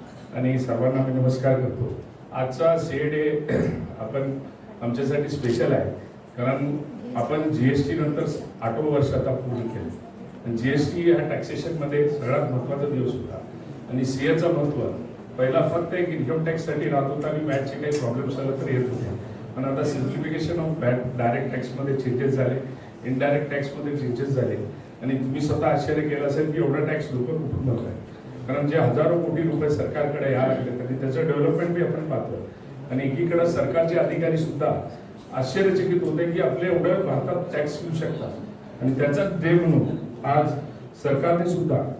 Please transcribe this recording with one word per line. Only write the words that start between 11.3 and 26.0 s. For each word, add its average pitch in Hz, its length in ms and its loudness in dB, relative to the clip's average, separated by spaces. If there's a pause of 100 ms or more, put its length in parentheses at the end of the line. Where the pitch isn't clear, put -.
सगळ्यात 135 440 0
महत्त्वाचा 143 360 -2
दिवस 127 240 0
होता - 260 -8 (540)
आणि 127 120 0
सीएचं 160 500 2
महत्त्व 147 260 0 (580)
पहिला 156 360 4
फक्त 170 200 -2
एक 175 140 0
इन्कम 156 360 0
टॅक्ससाठी 160 440 -2
राहत 139 220 2
होता 143 180 -2
आणि 151 160 -2
व्हॅटचे 135 380 -2
काही 147 160 0
प्रॉब्लेम्स 123 400 -2
आले 135 120 -2
तर - 200 -2
येत 127 180 2
होते, - 420 -4 (260)
पण 131 80 -2
आता 135 160 0
simplification 151 800 -2
of 156 260 -2
VAT, 127 340 0
डायरेक्ट 123 360 0
टॅक्समध्ये 131 420 -2
चेंजेस 127 380 2
झाले, 127 260 2 (500)
इनडायरेक्ट 143 400 2
टॅक्समध्ये 143 460 -4
चेंजेस 127 320 -2
झाले 117 280 2 (460)
आणि 131 160 0
तुम्ही 131 220 -2
स्वतः 151 260 2
आश्चर्य 151 360 2